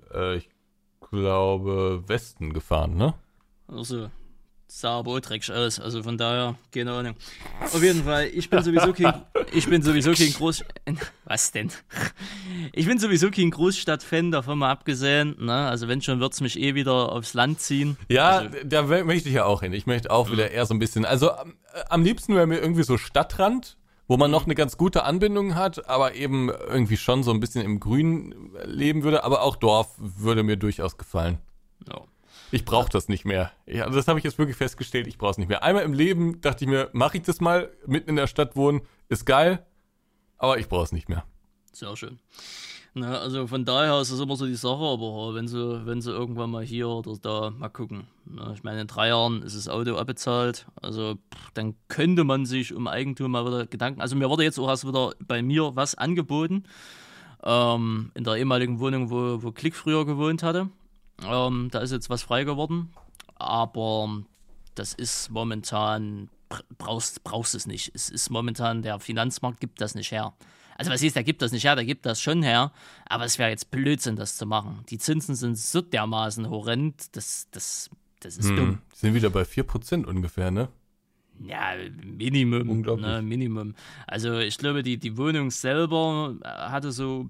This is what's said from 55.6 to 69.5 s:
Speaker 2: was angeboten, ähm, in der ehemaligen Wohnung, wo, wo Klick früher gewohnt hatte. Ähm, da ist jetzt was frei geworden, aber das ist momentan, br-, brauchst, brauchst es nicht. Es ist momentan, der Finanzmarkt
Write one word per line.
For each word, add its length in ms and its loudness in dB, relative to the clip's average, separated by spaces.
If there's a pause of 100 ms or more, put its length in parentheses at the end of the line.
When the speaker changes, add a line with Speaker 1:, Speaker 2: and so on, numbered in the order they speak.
Speaker 2:
was 200 -2
angeboten, 680 -2 (800)
ähm, 720 2
in 80 -6
der 120 0
ehemaligen 440 0
Wohnung, 320 -2
wo, 320 -2
wo 80 -6
Klick 240 -4
früher 300 2
gewohnt 360 0
hatte. 280 0 (540)
Ähm, 480 0
da 100 -2
ist 100 -4
jetzt 180 -6
was 140 -4
frei 220 0
geworden, 480 -2 (420)
aber 880 -2 (500)
das 220 -8
ist 340 -6
momentan, 1000 -4 (200)
br-, 140 -12 (140)
brauchst, 460 -8
brauchst 300 -4
es 140 -8
nicht. 260 -10
Es 160 -8
ist 220 -6
momentan, 500 -2
der 180 -6
Finanzmarkt 600 -4